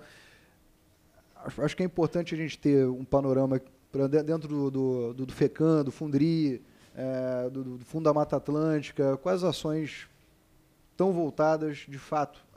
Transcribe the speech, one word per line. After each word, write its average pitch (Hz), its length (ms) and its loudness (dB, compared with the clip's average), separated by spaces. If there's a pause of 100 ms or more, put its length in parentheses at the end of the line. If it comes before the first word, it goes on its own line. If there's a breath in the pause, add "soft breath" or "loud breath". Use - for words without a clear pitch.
(1400 soft breath)
acho, - 240 -10
acho 147 160 -2
que - 40 -2
é 185 40 0
importante 170 500 -2
a - 20 -6
gente 156 220 -6
ter 139 260 6
um 127 200 -4
panorama 135 560 2 (280)
pra 139 160 0
de-, 147 180 2
dentro 156 260 -4
do, 143 200 -2
do, 127 440 -2
do, 131 140 -6
do 127 60 -14
fecam, 156 480 2
do 135 100 -2
fundri, 151 720 0 (320 soft breath)
é, 127 560 -4
do, 131 280 -10
do 123 80 -16
Fundo 160 180 -6
da 151 100 6
Mata 151 220 2
Atlântica, 147 800 0
quais 180 300 -2
ações 156 640 -4 (840)
tão 190 180 2
voltadas, 156 760 0
de 139 100 -14
fato, - 460 -4 (140)